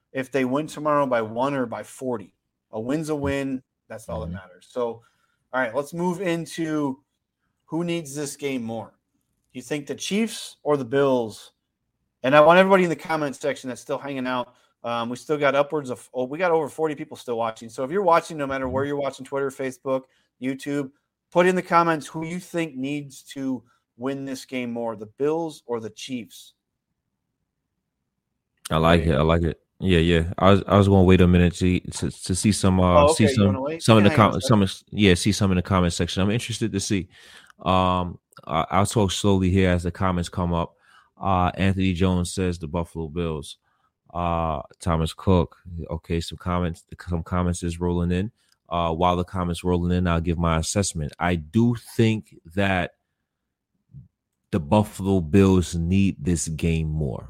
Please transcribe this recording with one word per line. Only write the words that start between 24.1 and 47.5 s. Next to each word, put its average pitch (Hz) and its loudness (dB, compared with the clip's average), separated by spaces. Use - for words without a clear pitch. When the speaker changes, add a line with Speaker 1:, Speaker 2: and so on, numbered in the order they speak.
Speaker 1:
this 131 -10
game 123 -6
more, 117 -6
the 104 -14
Bills 151 -4
or 120 -4
the 110 -10
Chiefs. - -12
Speaker 2:
I 80 0
like 82 4
Speaker 1:
Right. 80 0
Speaker 2:
it. 80 2
I 73 2
like 82 2
it. 80 -4
Yeah, 90 2
yeah. 85 2
I 92 6
was, 98 4
I 95 6
was 101 6
gonna 98 6
wait 90 8
a 90 8
minute 87 4
to, 90 0
to, - -6
to - -6
see 104 2
some, 95 2
uh, 87 6
Speaker 1:
Oh, - 6
Speaker 2:
see 110 4
Speaker 1:
okay. 104 4
You - -4
Speaker 2:
some, 101 4
Speaker 1:
wanna 98 2
wait? 156 -8
Speaker 2:
some 113 6
in 104 6
the 101 6
Speaker 1:
Hang - 4
on 110 8
a - 2
Speaker 2:
com-, 92 -4
Speaker 1:
second. 101 4
Speaker 2:
some, - -12
yeah, 98 4
see 95 2
some 98 0
in 90 2
the 90 2
comment 90 2
section. 92 -2
I'm 101 2
interested 113 -4
to 98 -2
see. 98 -2
Um, 90 2
I, 80 -2
I'll 98 4
talk 101 2
slowly 95 2
here 92 4
as 87 2
the 87 -2
comments 90 -2
come 87 -2
up. 85 -4
Uh, 92 0
Anthony 95 0
Jones 90 0
says 90 -2
the 85 -10
Buffalo 82 -6
Bills. 78 -8
Uh, 82 -2
Thomas 80 0
Cook. 90 0
Okay, 82 -6
some 82 -10
comments, 90 -4
some 87 -4
comments 90 -2